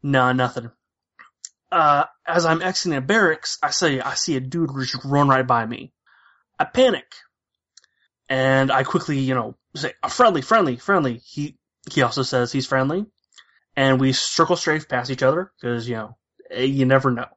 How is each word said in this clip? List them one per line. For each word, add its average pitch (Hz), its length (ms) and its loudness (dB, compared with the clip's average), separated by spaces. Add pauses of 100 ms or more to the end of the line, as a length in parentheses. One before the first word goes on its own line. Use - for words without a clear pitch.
No, 131 300 2
nothing. 123 380 -2 (1000)
Uh, 147 320 4 (220)
as 170 200 0
I'm 165 160 2
exiting 185 340 -2
a 143 40 -2
barracks, 175 640 0
I 143 80 -2
see, 143 300 0
I 135 140 -6
see 160 220 -2
a 131 40 -2
dude 139 300 -4 (100)
just 127 240 -8
run 143 240 4
right 131 180 4
by 117 200 0
me. - 260 -12 (680)
I - 60 0
panic. 240 480 0 (1160)
And 135 420 2
I 131 140 2
quickly, 151 340 -2
you 131 160 0
know, 110 220 -4 (200)
say, 143 160 -6 (100)
"A - 60 -6
friendly, 214 320 4
friendly, 170 360 2
friendly." 139 480 -2
He, - 340 -10 (320)
he 143 120 0
also 123 200 0
says 123 300 -2
he's 135 140 -2
friendly. 139 380 -2 (720)
And 135 240 4
we 131 120 2
circle 165 440 0
strafe 156 320 -4
past 123 220 -4
each 127 120 -4
other, 160 380 0
'cause, 120 280 -6
you 117 80 -6
know, 107 200 -12 (340)
eh, 123 120 -6
you 135 240 2
never 135 240 4
know. 120 160 -4 (100)